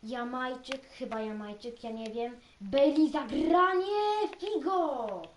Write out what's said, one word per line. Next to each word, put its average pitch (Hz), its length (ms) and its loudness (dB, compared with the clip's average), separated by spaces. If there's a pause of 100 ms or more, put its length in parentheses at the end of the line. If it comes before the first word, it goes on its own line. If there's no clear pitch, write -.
Jamajczyk, 254 840 -6
chyba 220 320 -8
Jamajczyk, 214 640 -10
ja 226 80 -8
nie 220 200 -10
wiem. 233 280 -6 (220)
Bailey, 285 480 6
zagranie! 370 1160 2 (120)
Figo! 294 840 -2 (160)